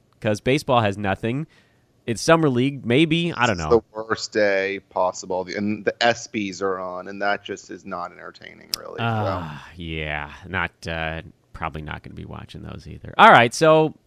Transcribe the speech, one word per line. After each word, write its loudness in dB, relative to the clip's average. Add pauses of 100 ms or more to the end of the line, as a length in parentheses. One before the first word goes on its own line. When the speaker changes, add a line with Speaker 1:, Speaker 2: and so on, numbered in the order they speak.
(200)
Speaker 1:
'cause -2
baseball 2
has 0
nothing. -4 (580)
It's -4
Summer 6
League, 0
maybe. 2
I 0
don't 0
Speaker 2:
It's -4
Speaker 1:
know. -2
Speaker 2:
the 6 (100)
worst -6
day 2 (120)
possible. -2
The, -8
and -4
the -4
S 0
Bs -6
are -2
on, -10
and -14
that -2
just -14
is -16
not -10
entertaining, -20
really. -14
So. -4
Speaker 1:
Uh, -4 (160)
yeah, -8 (140)
not, -4 (160)
uh, -6 (300)
probably -8
not -12
gonna -18
be -14
watching -16
those -16
either. -16
All 12
right, 8
so 4 (120)